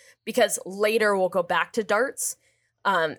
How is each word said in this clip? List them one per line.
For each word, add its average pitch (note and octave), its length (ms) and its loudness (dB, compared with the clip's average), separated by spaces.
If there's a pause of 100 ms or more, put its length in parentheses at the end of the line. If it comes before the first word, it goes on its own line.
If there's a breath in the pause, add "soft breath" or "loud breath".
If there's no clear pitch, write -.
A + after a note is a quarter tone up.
(240 soft breath)
because A3 420 0
later G#3 520 2
we'll F#3 100 2
go F3+ 160 0
back E3+ 300 -2
to A3+ 100 -2
darts, - 540 -2 (480)
um, E3 340 0